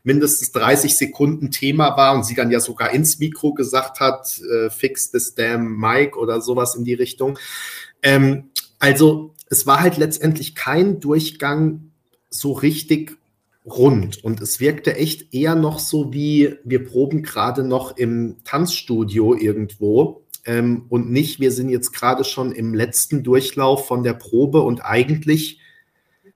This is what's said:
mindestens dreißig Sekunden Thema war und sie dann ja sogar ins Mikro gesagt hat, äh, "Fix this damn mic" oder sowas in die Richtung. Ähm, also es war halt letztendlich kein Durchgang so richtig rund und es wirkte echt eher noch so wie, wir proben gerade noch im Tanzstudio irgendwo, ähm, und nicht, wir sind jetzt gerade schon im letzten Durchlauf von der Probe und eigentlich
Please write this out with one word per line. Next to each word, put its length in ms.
mindestens 480
dreißig 440
Sekunden 540
Thema 480
war 160
und 100
sie 120
dann 160
ja 80
sogar 320
ins 260
Mikro 380
gesagt 440
hat, 420
äh, 280
"Fix 400
this 240
damn 420
mic" 400
oder 240
sowas 360
in 100
die 80
Richtung. 460
Ähm, 480
also 560
es 160
war 160
halt 160
letztendlich 560
kein 460
Durchgang 920
so 220
richtig 640
rund 580
und 160
es 200
wirkte 380
echt 360
eher 220
noch 240
so 340
wie, 500
wir 220
proben 380
gerade 400
noch 340
im 460
Tanzstudio 880
irgendwo, 880
ähm, 460
und 220
nicht, 280
wir 120
sind 180
jetzt 220
gerade 320
schon 280
im 220
letzten 500
Durchlauf 600
von 180
der 100
Probe 480
und 220
eigentlich 760